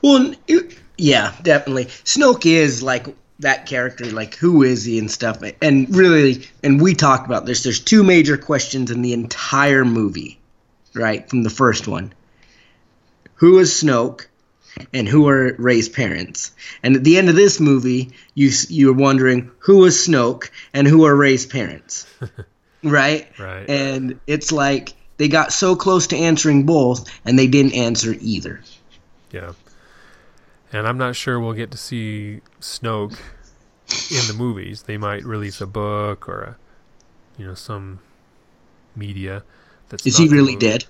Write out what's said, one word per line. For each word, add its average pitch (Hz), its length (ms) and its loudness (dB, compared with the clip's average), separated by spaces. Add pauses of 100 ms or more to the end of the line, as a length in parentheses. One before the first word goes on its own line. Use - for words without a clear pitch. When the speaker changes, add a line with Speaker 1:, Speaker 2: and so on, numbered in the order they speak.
Speaker 1:
Well, 285 140 6 (120)
n-, - 80 -12 (120)
it, - 300 -2 (180)
yeah, 123 460 0
definitely. 143 440 0
Snoke 254 600 0
is, 151 360 2
like, 127 320 -6 (260)
that 135 260 -4
character, 127 400 -8
like, 110 300 -10
who 165 260 4
is 127 220 2
he 113 160 -4
and 107 100 -6
stuff. - 320 -8 (180)
And 139 340 2
really, 156 520 4 (160)
and 139 180 2
we 180 140 4
talked 135 320 2
about 120 180 -6
this, 120 200 -6
there's 120 160 -4
two 214 240 4
major 156 340 4
questions 135 540 -4
in 120 100 -4
the 123 100 -2
entire 135 720 0
movie, 110 540 -4 (560)
right, 113 340 -6
from 127 140 -2
the 110 80 -2
first 117 380 0
one. 98 260 -10 (1200)
Who 185 220 6
is 180 140 4
Snoke, 127 540 -2 (680)
and 117 160 -4
who 147 200 4
are 131 300 0
Rey's 117 300 0
parents? - 640 -8 (320)
And 131 100 4
at 131 100 0
the 165 140 8
end 190 100 4
of 170 60 4
this 196 240 4
movie, 127 540 0 (220)
you 139 140 2
s-, - 220 -2
you're 139 240 4
wondering, 131 640 2
who 190 260 6
is 180 120 4 (100)
Snoke, 131 440 0 (220)
and 139 140 2
who 160 180 8
are 143 120 6
Rey's 135 300 2
parents? 87 600 -12 (140)
Speaker 2:
<laughs> 120 100 -14 (560)
Speaker 1:
Right? 147 400 0 (120)
Speaker 2:
Right. 95 320 -14
Speaker 1:
And 135 560 -6
it's 147 260 -4
like, 139 400 -2 (240)
they 147 120 -2
got 151 260 0
so 185 200 0
close 180 340 0
to 147 100 -4
answering 151 480 2
both, 135 420 0 (160)
and 123 140 0
they 131 80 4
didn't 135 260 2
answer 117 480 -4
either. - 400 -8 (720)
Speaker 2:
Yeah. 90 200 -16 (1160)
And 107 160 -8
I'm 123 120 -6
not 123 180 -6
sure 123 240 -6
we'll 113 140 -6
get 113 160 -12
to 131 80 -18
see 107 640 -12 (180)
Snoke 107 580 -10 (920)
in 123 180 -4
the 107 80 -8
movies. 104 460 -8
They 107 160 -12
might 104 260 -8
release 107 380 -10
a 98 40 -12
book 104 640 -8
or 95 140 -12
a, - 140 -18 (840)
you 98 80 -18
know, 92 80 -16
some 95 460 -16 (920)
media 98 500 -12 (440)
that's - 180 -8
Speaker 1:
Is 135 120 0
Speaker 2:
not 170 60 4
Speaker 1:
he 156 40 4
Speaker 2:
the 147 80 4
Speaker 1:
really 139 160 2
Speaker 2:
movie. 117 160 -2
Speaker 1:
dead? 113 220 -4